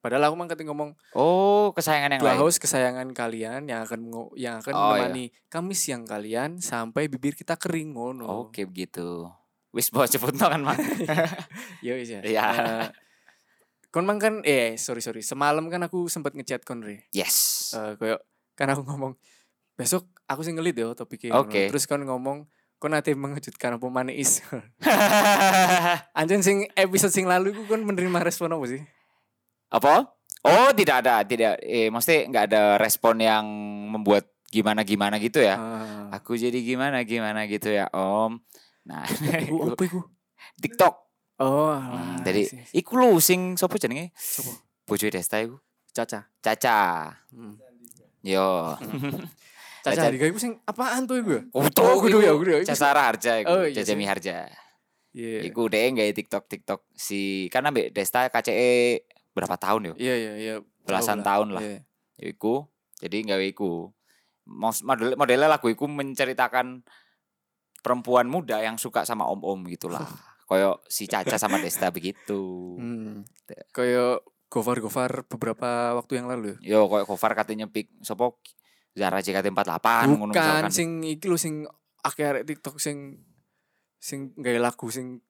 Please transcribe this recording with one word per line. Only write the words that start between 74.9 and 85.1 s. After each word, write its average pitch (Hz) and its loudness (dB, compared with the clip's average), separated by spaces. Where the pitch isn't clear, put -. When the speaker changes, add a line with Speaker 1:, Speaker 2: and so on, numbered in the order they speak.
Speaker 1:
beberapa 120 -4
waktu 123 -4
yang 123 -10
lalu, 110 -6
ya? 107 2
Speaker 2:
Yo, 104 8
koyo 101 2
Gofar 104 -2
katanya 107 -4
pik-, - -10
sopo, 117 -4
Zara 95 0
J 98 -4
K 98 2
T 98 -2
empat 98 0
delapan, 113 2
ngono 107 -4
Speaker 1:
Bukan, 175 2
Speaker 2:
misalkan. 156 2
Speaker 1:
sing 170 -2
iki 156 -8
lho, 175 2
sing 156 -6
akeh 147 -4
arek 139 -2
TikTok 147 -10
sing, 143 -8
sing 139 -12
nggawe 123 0
lagu 120 -2
sing 127 -10